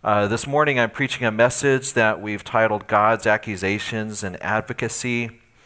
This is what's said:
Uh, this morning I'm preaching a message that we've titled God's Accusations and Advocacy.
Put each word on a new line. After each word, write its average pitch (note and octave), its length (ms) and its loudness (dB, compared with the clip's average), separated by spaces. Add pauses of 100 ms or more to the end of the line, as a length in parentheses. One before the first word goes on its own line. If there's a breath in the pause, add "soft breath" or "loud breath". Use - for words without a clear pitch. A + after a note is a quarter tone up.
Uh, G#2 220 2
this A2 180 -2
morning C#3+ 340 2
I'm A2+ 120 2
preaching - 340 -4
a A2+ 60 2
message B2+ 640 2
that A2 280 2
we've G#2 220 -6
titled A2 420 0
God's G#2+ 400 2
Accusations G#2+ 960 -2
and F#2 180 -8
Advocacy. A2+ 920 -4 (340 soft breath)